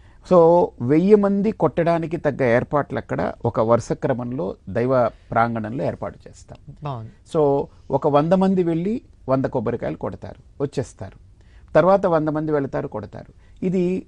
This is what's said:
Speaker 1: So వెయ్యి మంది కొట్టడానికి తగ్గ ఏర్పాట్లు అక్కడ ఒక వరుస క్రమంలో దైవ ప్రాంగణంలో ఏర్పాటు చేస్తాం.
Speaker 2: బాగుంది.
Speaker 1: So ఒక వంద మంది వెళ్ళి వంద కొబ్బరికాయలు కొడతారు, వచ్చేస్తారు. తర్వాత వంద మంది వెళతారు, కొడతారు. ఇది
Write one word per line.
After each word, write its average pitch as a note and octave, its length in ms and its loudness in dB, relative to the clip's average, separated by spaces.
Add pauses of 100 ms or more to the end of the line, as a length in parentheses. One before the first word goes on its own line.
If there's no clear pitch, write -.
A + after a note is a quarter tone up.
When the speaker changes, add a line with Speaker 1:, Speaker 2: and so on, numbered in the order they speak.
(320)
Speaker 1:
So F3 360 6 (120)
వెయ్యి D#3+ 340 4
మంది G3+ 380 2
కొట్టడానికి E3 640 -2
తగ్గ C#3 280 -2 (120)
ఏర్పాట్లు B2+ 420 -2
అక్కడ - 340 -6 (120)
ఒక A#2+ 160 -2
వరుస A#2 320 2
క్రమంలో C3+ 640 -4 (120)
దైవ A#2+ 400 0
ప్రాంగణంలో A#2 760 -2
ఏర్పాటు G#2 340 -8 (100)
చేస్తాం. - 460 -20 (100)
Speaker 2:
బాగుంది. A#2 260 -12 (260)
Speaker 1:
So C#3+ 300 2 (240)
ఒక C#3 160 0
వంద D3 260 2
మంది F#3+ 300 2
వెళ్ళి E3+ 400 -2 (260)
వంద C3 160 0
కొబ్బరికాయలు A#2+ 520 -4
కొడతారు, - 680 -12
వచ్చేస్తారు. - 560 -8 (560)
తర్వాత F#3+ 320 4
వంద D#3 220 2
మంది D#3 240 -2
వెళతారు, C#3+ 360 -2
కొడతారు. - 760 -14
ఇది F#3 440 -2